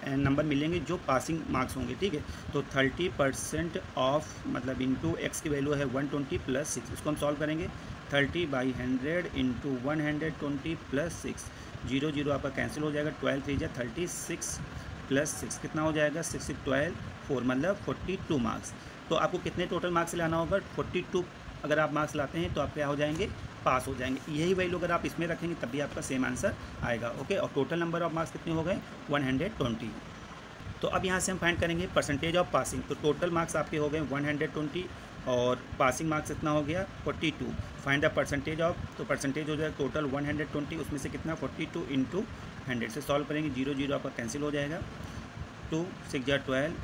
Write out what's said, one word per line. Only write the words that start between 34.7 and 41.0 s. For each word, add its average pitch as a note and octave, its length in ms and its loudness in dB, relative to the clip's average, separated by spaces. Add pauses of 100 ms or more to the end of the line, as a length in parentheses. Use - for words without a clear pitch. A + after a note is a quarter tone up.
और B2 360 4 (160)
passing C#3+ 300 4
marks D3+ 220 0
इतना D3+ 180 0
हो D3+ 140 4
गया, D#3+ 200 0
फ़ोर्टी D3+ 480 -2
टू। B2+ 140 -4 (420)
Find C#3+ 160 4
the D#3 140 4
percentage D3+ 440 0
of, E3+ 120 4 (240)
तो D3+ 60 -4
percentage C#3 460 0
हो D#3 60 2
जाएगा D#3 220 0
total D3 280 0
one C#3 200 0
hundred D3 260 0
twenty, D3 240 -2
उसमें C#3+ 240 -4
से C#3 100 -4